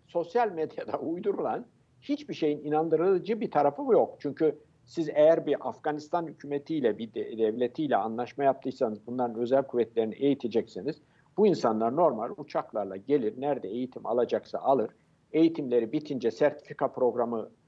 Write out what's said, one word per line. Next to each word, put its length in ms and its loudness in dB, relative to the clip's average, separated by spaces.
sosyal 460 -2
medyada 460 -6
<laughs> 0 -
uydurulan 680 -4
hiçbir 320 -6
şeyin 300 -2
inandırıcı 760 2
bir 100 -4
tarafı 320 2
yok. 360 4
Çünkü 400 0
siz 280 -4
eğer 320 6
bir 220 -2
Afganistan 580 -4
hükümetiyle, 720 -2
bir 160 -10
de-, 240 -8
devletiyle 580 0
anlaşma 480 -2
yaptıysanız, 640 -2
bunların 320 -4
özel 240 2
kuvvetlerini 520 -2
eğitecekseniz, 880 -2
bu 100 6
insanlar 500 2
normal 400 2
uçaklarla 600 -6
gelir, 440 0
nerede 280 -4
eğitim 380 -8
alacaksa 520 -2
alır. 320 2
Eğitimleri 600 2
bitince 380 -2
sertifika 580 -2
programı 640 -2